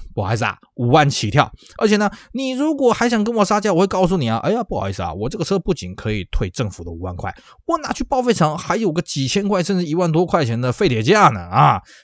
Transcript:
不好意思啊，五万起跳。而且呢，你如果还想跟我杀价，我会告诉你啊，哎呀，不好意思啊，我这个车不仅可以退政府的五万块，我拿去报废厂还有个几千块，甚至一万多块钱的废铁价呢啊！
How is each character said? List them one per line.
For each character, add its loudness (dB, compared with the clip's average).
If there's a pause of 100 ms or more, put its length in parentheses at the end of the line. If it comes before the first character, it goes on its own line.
(160)
不 -4
好 -2
意 2
思 -2
啊， -2 (200)
五 -2
万 6
起 -2
跳。 2 (240)
而 2
且 4
呢， 2 (220)
你 -4
如 0
果 4
还 2
想 2
跟 -2
我 4
杀 2
价， 0
我 4
会 4
告 2
诉 0
你 0
啊， 0
哎 -2
呀， -2
不 -8
好 -4
意 -4
思 -6
啊， -6
我 -6
这 -8
个 -6
车 0
不 -2
仅 -6
可 -6
以 -4
退 -2
政 -4
府 -12
的 -10
五 -10
万 -8
块， -8 (340)
我 0
拿 -6
去 -4
报 -2
废 2
厂 0
还 -4
有 0
个 -4
几 -4
千 -2
块， 0
甚 -2
至 -2
一 -4
万 0
多 2
块 2
钱 0
的 0
废 0
铁 0
价 6
呢 -2
啊！ 4 (240)